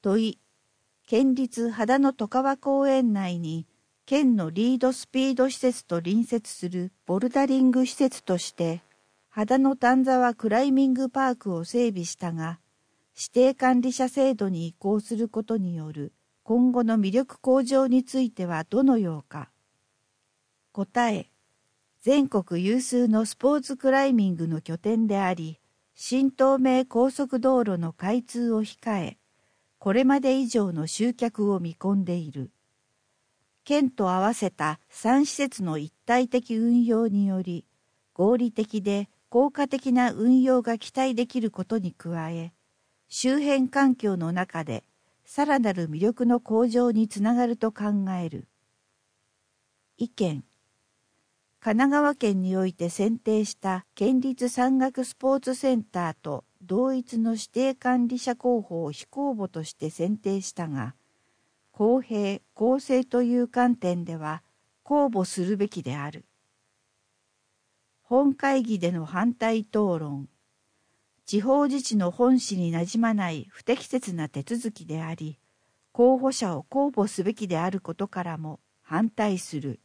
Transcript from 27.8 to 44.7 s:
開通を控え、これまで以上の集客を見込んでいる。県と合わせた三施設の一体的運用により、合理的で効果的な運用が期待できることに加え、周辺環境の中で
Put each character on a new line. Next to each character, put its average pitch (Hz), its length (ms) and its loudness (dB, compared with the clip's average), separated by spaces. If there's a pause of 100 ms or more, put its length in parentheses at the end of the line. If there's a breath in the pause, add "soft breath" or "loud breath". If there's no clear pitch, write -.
開 226 320 -4
通 240 280 -4
を 214 120 0
控 208 340 -6
え、 - 200 -6 (600)
こ 196 140 -2
れ 247 100 4
ま 277 160 4
で 269 220 0
以 247 80 -2
上 208 240 0
の 160 160 -4
集 240 260 -2
客 214 380 -2
を 185 80 -2
見 165 160 -8
込 196 220 -2
ん 190 60 0
で 175 100 -4
い 156 180 -6
る。 135 180 -8 (1120)
県 285 260 0
と 196 220 0
合 185 80 2
わ 208 160 2
せ 196 160 -2
た 156 380 -4
三 269 380 2
施 - 100 -8
設 262 260 -4
の 160 160 -2
一 151 140 -10 (120)
体 247 220 2
的 240 300 -2
運 233 280 4
用 226 220 2
に 202 220 2
よ 185 140 -2
り、 175 220 -8 (480)
合 208 240 2
理 240 140 0
的 214 320 -4
で 202 260 -2 (200)
効 277 240 2
果 285 160 -2
的 269 240 -2
な 247 200 2
運 247 300 4
用 254 200 4
が 233 160 -4
期 - 140 -14
待 262 220 0
で 233 140 -2
き 254 120 -4
る 220 120 -2
こ 185 120 -8
と 226 140 -2
に 180 140 -4
加 165 380 -8
え、 165 220 -10 (560)
周 262 320 0
辺 277 280 2
環 269 260 4
境 208 220 -2
の 170 160 -2
中 175 320 -4
で 120 180 -6 (500)